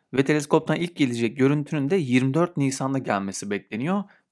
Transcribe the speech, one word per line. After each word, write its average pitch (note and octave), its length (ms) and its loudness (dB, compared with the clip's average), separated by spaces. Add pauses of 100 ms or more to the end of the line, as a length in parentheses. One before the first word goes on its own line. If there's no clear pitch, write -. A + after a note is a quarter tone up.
(140)
Ve C3+ 120 2
teleskoptan D3+ 500 2
ilk E3+ 200 -4
gelecek A#2 420 0
görüntünün C#3+ 520 0
de F#3+ 60 2
yirmi C3 380 2
dört E3+ 240 0
Nisan'da C3+ 400 -2
gelmesi G2+ 520 -4
bekleniyor. C3 540 -4 (280)